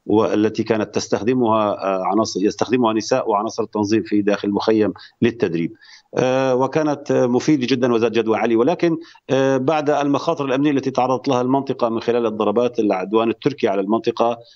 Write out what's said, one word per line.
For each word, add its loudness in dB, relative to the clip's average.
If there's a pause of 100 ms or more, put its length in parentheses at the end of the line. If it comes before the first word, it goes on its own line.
والتي 2
كانت -2
تستخدمها، 0
آه، -2
عناصر، 0
يستخدمها 2
نساء 0
وعناصر -2
التنظيم 0
في 0
داخل -2
المخيم 0 (280)
للتدريب. 0 (440)
آه، 2
وكانت -2
مفيدة 0
جدا 0
وذات 2
جدوى 0
عالية، 0
ولكن، 2 (320)
آه، 2
بعد 2
المخاطر 0
الأمنية 2
التي 0
تعرضت 0
لها 2
المنطقة 0
من -2
خلال 0
الضربات 0
العدوان 0
التركي -2
على 0
المنطقة، 0 (180)